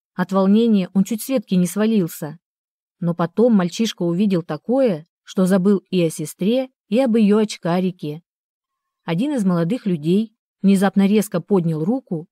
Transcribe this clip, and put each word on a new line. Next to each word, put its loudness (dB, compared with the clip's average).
От -4
волнения 2
он 2
чуть -6
с -10
ветки -2
не 2
свалился. -2
Но -2
потом 0
мальчишка -2
увидел 0
такое, -2
что -2
забыл 2
и 0
о 2
сестре, -4
и 0
об 0
ее 4
очкарике. -4
Один -2
из -2
молодых -2
людей -2
внезапно 2
резко 0
поднял -2
руку -4